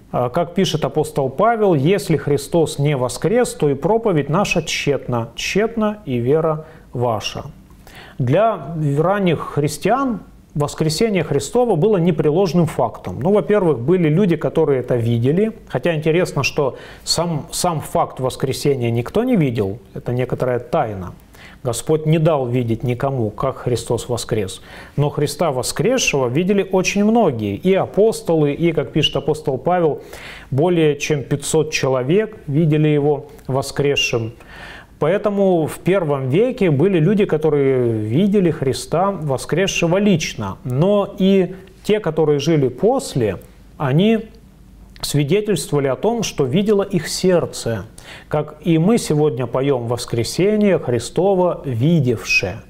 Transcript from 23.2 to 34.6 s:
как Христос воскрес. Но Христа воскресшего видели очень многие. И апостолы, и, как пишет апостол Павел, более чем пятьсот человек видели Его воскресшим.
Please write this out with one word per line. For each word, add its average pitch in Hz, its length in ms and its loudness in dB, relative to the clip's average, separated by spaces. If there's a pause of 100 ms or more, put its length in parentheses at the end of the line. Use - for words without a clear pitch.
как 131 260 -4
Христос 117 500 -4
воскрес. 110 540 -4 (340)
Но 143 140 2
Христа 147 420 -2
воскресшего 143 760 0
видели 180 440 0
очень 190 320 2
многие. 147 520 2
И 185 180 2
апостолы, 170 800 2
и, 165 180 0
как 151 220 -4
пишет 147 240 0
апостол 143 400 -2
Павел, 170 440 0 (500)
более 156 460 2
чем 147 260 -2
пятьсот 151 480 0
человек 135 640 0 (100)
видели 151 400 2
Его 147 380 2 (220)
воскресшим. 131 840 -2 (680)